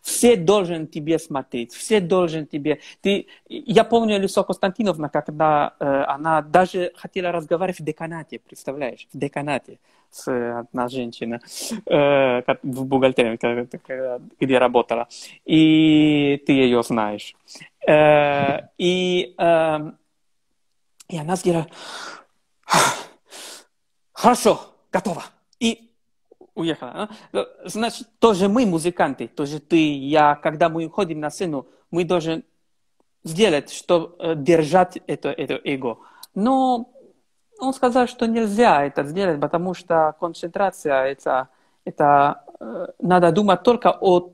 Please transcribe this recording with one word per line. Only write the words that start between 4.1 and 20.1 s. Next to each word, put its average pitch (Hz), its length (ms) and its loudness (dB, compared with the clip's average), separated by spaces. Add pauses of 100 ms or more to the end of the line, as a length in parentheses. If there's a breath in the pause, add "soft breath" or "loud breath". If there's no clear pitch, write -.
Лису 190 240 0
Константиновна, 180 680 -4
когда, 151 720 0
э, 139 280 0
она 151 360 -2
даже 180 520 0
хотела 180 360 -8
разговаривать 175 480 -4
в 156 40 -14
деканате, 156 560 -10
представляешь, 135 760 -12
в 147 40 -16
деканате 143 640 -8 (320)
с, - 200 -12
э, 120 280 -4
одна 123 300 -6
женщина, 120 500 -8 (480 loud breath)
э, 139 560 2
как 135 200 -2
в 131 220 -6
бухгалтерии, 131 520 2
когда, 120 400 -4 (100)
когда, 127 320 -8 (200)
где 131 200 2
работала. 120 480 2 (360 loud breath)
И 151 1040 4
ты 147 60 4
её 123 300 4
знаешь. 107 520 -4 (520 loud breath)
Э, 147 720 4 (180)
и, 180 600 0
эм, 160 600 0 (1120)